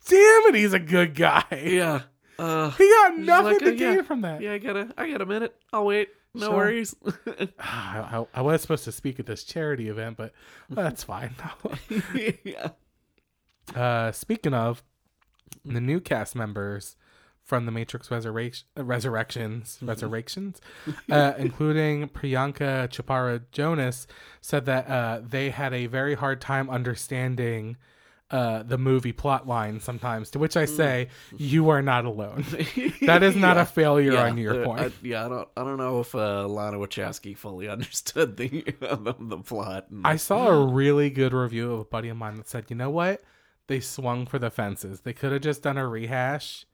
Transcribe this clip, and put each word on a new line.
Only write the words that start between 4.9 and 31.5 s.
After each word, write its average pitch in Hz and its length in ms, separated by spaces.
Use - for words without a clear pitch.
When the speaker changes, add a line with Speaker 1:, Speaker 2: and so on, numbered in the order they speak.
Speaker 2:
I 330 140
got 254 140
a - 20
minute. 220 300
I'll 214 120
wait. 202 240
No 214 140
Speaker 1:
Sure. 214 60
Speaker 2:
worries." 208 400
<laughs> - 0
Speaker 1:
<sighs> - 340
I, 110 640
I, 113 40
I 127 80
was 156 180
supposed - 220
to 117 80
speak 131 280
at 120 60
this 107 180
charity 143 460
event, 110 280
but 110 160
that's 143 340
fine. 113 300
<laughs> - 140
Speaker 2:
<laughs> 220 540
Yeah. - 260
Speaker 1:
Uh, 120 360
speaking 165 420
of, 117 300
the 120 160
new 143 180
cast 127 360
members 104 600
from 120 220
The 117 60
Matrix 113 380
Resurrec-, 117 540
uh, 143 60
Resurrections, 113 960
Speaker 2:
Mm-hmm. 123 120
Speaker 1:
Resurrections, 117 720
Speaker 2:
<laughs> - 260
Speaker 1:
uh, 143 260
including 151 720
Priyanka 135 800
Chopra 127 520
Jonas, 143 560
said 143 240
that, 131 240
uh, 117 360
they 135 240
had 135 240
a 123 140
very 135 280
hard 135 260
time 135 280
understanding, 123 1080
uh, 117 320
the 123 140
movie 127 360
plot 135 340
line 110 320
sometimes, 117 520
to 139 80
which 160 180
I 156 80
Speaker 2:
Mm. 151 100
Speaker 1:
say, 131 320
"You 156 320